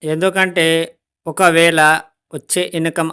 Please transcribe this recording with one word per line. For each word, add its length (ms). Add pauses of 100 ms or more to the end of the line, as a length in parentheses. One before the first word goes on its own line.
ఎందుకంటే 920 (320)
ఒకవేళ 720 (320)
వచ్చే 400
ఇన్కమ్ 400